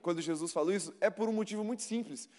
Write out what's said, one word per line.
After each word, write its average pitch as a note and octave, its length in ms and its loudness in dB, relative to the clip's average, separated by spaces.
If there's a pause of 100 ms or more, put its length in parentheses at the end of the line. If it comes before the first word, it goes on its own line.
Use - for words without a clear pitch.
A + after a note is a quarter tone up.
quando E3+ 200 0
Jesus D#3+ 300 -2
falou E3+ 220 4
isso? E3+ 260 -2
É F#3+ 100 6
por A3 200 0
um A3 40 2
motivo G#3+ 300 0
muito A3+ 200 -2
simples, A3 440 -4 (120)